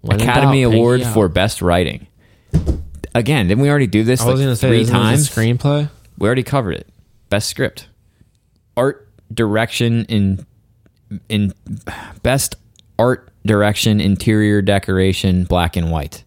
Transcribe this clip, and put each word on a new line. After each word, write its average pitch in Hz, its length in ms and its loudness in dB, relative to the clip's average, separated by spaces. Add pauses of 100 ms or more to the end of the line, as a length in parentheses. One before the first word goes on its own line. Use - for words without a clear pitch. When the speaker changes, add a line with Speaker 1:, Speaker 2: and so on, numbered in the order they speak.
Speaker 1:
When 104 200 -2
in 117 80 2
Speaker 2:
Academy 135 340 4
Speaker 1:
doubt, 113 100 4
Speaker 2:
Award 120 280 4
Speaker 1:
Pinky 120 120 -4
Speaker 2:
for 104 120 4
Speaker 1:
Up. 80 80 -2
Speaker 2:
Best 95 280 -2
Writing. 87 460 0 (1080)
Again, 120 320 0
didn't 107 140 2
we 143 80 2
already 143 180 2
do 104 160 2
this, 123 180 0
Speaker 1:
I 117 40 -2
was 131 140 2
Speaker 2:
like, 139 60 0
Speaker 1:
gonna 127 100 0
say, 131 140 -2
Speaker 2:
three 117 120 4
Speaker 1:
isn't 117 120 0
this 123 360 2
a - 0 -
Speaker 2:
times? - 0 -
Speaker 1:
screenplay? 143 600 0 (300)
Speaker 2:
We 98 80 0
already 123 160 0
covered 117 320 -4
it. - 120 -14 (420)
Best 101 200 -2
script. - 380 -6 (880)
Art 131 320 -2 (260)
direction 113 720 0
in, 98 400 -2 (840)
in, 104 240 -2 (680)
best 131 340 -2 (440)
art 123 320 0 (140)
direction, 104 540 2
interior 104 600 2
decoration, 95 840 0
black 87 300 0
and 82 160 -2
white. 78 360 -8